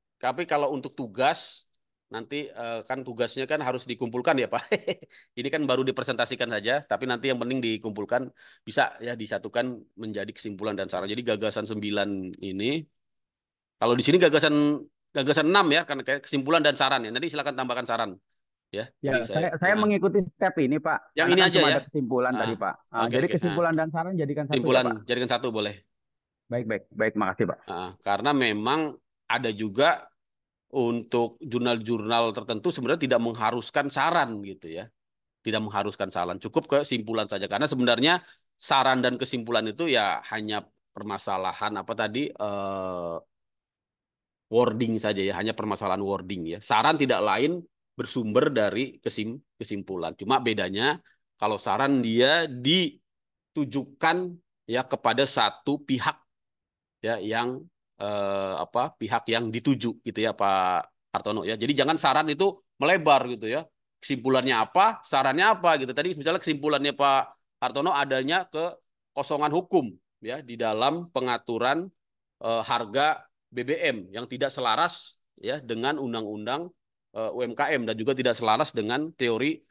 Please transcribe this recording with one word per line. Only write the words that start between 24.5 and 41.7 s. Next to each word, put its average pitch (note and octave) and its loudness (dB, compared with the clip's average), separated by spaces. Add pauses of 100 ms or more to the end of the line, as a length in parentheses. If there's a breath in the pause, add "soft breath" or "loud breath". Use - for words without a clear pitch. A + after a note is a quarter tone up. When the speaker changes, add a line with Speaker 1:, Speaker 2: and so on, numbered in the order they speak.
Speaker 1:
Kesimpulan, B2+ 4
Speaker 2:
Pak? G#2+ -6
Speaker 1:
jadikan A#2+ 0
satu B2 0
boleh. G#2 -2 (720)
Speaker 2:
Baik, A#2+ -4
baik, G#2+ -4
baik, G#2+ 0
makasih, F#2+ 0
Pak. - -12 (100)
Speaker 1:
Ah, F2+ -8 (100)
karena G2+ 0
memang B2 2 (480)
ada A#2 0
juga G#2+ 0 (600)
untuk A#2 -2
jurnal-jurnal A#2 0
tertentu A2 -4
sebenarnya C#3+ 0
tidak B2 6
mengharuskan A#2 -2
saran C#3+ 0
gitu F#2 -14
ya. E2 -10 (560)
Tidak A2 -2
mengharuskan G2+ -4
saran, F2+ -2
cukup A2 -4
kesimpulan A2+ 0
saja. G2 -6
Karena G#2 -2
sebenarnya C3 2 (320 soft breath)
saran C3 2
dan B2 0
kesimpulan A#2+ -2
itu A2 -4
ya G#2 2
hanya G#2+ -6 (240)
permasalahan G2+ -4